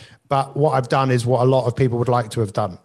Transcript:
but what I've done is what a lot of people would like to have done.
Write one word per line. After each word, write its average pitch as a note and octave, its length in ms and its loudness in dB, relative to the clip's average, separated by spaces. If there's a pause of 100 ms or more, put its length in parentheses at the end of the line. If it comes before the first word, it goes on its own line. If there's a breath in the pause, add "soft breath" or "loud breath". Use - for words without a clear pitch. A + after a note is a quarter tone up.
(280 loud breath)
but C#3 280 -2
what D3 180 2
I've C3 140 -2
done C3+ 220 0
is A#2+ 160 0
what B2 160 2
a B2+ 60 4
lot C3 180 2
of A#2+ 80 -2
people A#2+ 240 0
would A#2+ 100 0
like A#2+ 220 0
to A#2 100 -4
have G2+ 120 -4
done. F#2+ 320 -4